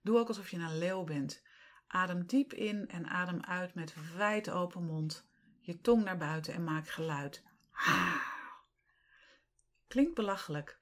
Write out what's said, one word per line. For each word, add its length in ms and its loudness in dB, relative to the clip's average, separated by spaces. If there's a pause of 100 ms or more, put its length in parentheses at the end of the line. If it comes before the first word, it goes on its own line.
doe 160 6
ook 100 6
alsof 220 -6
je 80 -6
een 200 -4
leeuw 260 0
bent. 400 -4 (440)
Adem 380 0
diep 280 2
in 340 -2
en 200 -6
adem 340 -2
uit 320 -4
met 200 -8 (220)
wijd 340 2
open 340 -2
mond. 460 -4 (300)
Je 220 -10
tong 220 6
naar 140 -2
buiten 360 -2
en 100 -2
maak 240 -2
geluid. 560 -4 (280)
Ah. 440 2 (1700)
Klinkt 260 4
belachelijk. 680 -2